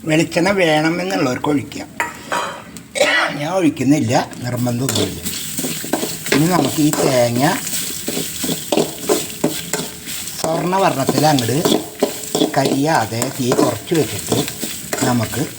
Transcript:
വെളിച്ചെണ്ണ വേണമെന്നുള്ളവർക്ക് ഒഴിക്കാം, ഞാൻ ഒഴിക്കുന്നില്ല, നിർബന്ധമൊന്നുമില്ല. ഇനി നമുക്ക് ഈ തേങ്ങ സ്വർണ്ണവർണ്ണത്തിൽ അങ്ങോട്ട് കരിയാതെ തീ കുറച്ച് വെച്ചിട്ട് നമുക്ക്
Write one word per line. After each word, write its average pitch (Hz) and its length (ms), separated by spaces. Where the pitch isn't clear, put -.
വെളിച്ചെണ്ണ 165 400
വേണമെന്നുള്ളവർക്ക് 160 920
ഒഴിക്കാം, - 380
ഞാൻ 151 180
ഒഴിക്കുന്നില്ല, 135 560
നിർബന്ധമൊന്നുമില്ല. 120 760
ഇനി 147 200
നമുക്ക് 147 340
ഈ - 20
തേങ്ങ 123 420
സ്വർണ്ണവർണ്ണത്തിൽ 160 920
അങ്ങോട്ട് 127 280
കരിയാതെ 135 640
തീ 123 80
കുറച്ച് 123 380
വെച്ചിട്ട് 107 400
നമുക്ക് 117 320